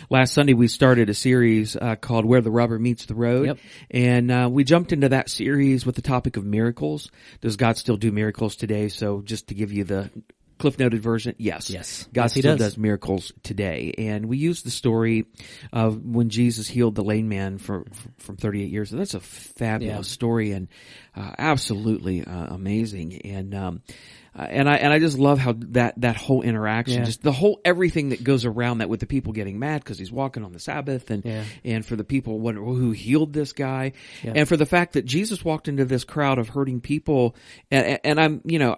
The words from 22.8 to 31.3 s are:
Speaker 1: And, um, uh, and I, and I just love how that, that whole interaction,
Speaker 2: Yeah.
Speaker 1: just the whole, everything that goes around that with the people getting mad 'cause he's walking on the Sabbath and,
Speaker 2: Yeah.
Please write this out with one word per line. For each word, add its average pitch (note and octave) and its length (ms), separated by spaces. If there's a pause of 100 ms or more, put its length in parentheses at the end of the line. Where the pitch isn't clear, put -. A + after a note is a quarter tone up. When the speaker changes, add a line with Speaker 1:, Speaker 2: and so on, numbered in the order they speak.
Speaker 1:
And, G2 300
um, F2+ 260 (520)
uh, - 100
and C#3 260
I, D3 80
and D3 160
I D#3 60
just D3+ 200
love C#3+ 200
how B2 160 (160)
that, A#2+ 280
that A#2+ 160
whole C3 260
interaction, A2+ 580
Speaker 2:
Yeah. A#2+ 40
Speaker 1:
just A2+ 180
the D3 120
whole, F#3+ 320
everything E3+ 440
that A#2+ 140
goes B2+ 220
around A#2+ 320
that A2 100
with G#2+ 140
the - 40
people B2+ 280
getting G2+ 260
mad D3 240
'cause G2+ 160
he's F#2+ 120
walking B2 340
on F2+ 80
the F2 60
Sabbath C3+ 520
and, G2+ 140
Speaker 2:
Yeah. A2 180 (220)